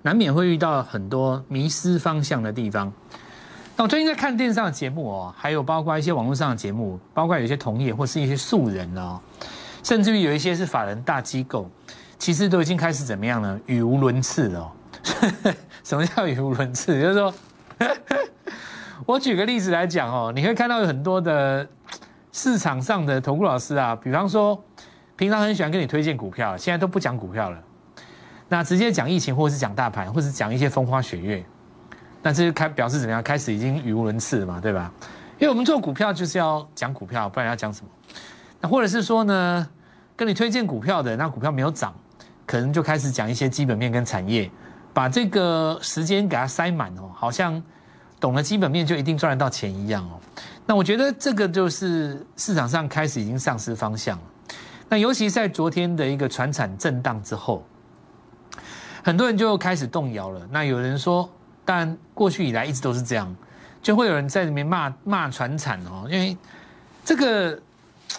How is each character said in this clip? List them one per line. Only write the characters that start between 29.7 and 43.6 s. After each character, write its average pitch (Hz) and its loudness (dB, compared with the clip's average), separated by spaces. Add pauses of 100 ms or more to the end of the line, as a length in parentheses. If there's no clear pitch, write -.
大 123 0
盘， 101 -6
或 156 0
是 143 0
讲 113 -2
一 127 0
些 139 2
风 131 2
花 131 2
雪 90 -6
月， 92 -4 (760)
那 151 2
这 170 4
就 170 4
开-， 156 0
表 127 0
示 143 0
怎 120 0
么 113 0
样？ 113 0
开 147 0
始 127 -2
已 104 0
经 135 0
语 110 0
无 113 2
伦 110 0
次 117 0
了 95 -2
嘛， 87 -6
对 104 0
吧？ 90 -4 (460)
因 285 4
为 294 6
我 262 4
们 240 2
做 294 4
股 151 -2
票 208 0
就 175 -2
是 156 -2
要 151 0
讲 - -6
股 127 -10
票， 107 -4
不 117 -6
然 117 -2
要 117 -2
讲 110 -6
什 101 -12
么？ - -20 (680)
那 - -4
或 247 4
者 214 4
是 208 2
说 226 4
呢， 175 2 (500)
跟 226 0
你 202 2
推 233 2
荐 233 2
股 139 -2
票 160 0
的， 117 0
那 151 0
股 120 -8
票 147 0
没 131 0
有 143 2
涨， 104 -4 (520)
可 120 0
能 135 0
就 165 4
开 156 2
始 135 0
讲 113 0
一 123 -2
些 131 0
基 135 0